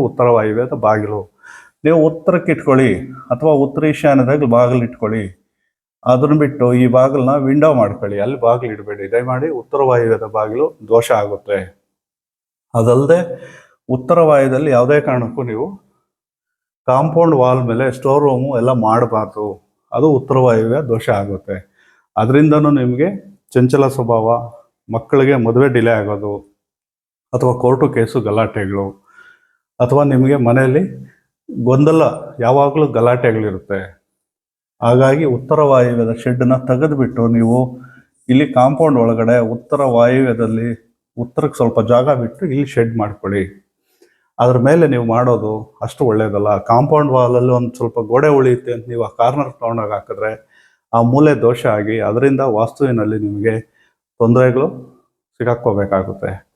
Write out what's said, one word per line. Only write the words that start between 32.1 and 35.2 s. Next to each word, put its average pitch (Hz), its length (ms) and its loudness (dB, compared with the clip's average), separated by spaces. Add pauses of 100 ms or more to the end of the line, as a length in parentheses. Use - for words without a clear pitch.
ಯಾವಾಗಲೂ 143 420 2 (100)
ಗಲಾಟೆಗಳಿರುತ್ತೆ. 110 840 0 (1000)
ಹಾಗಾಗಿ 131 440 4 (120)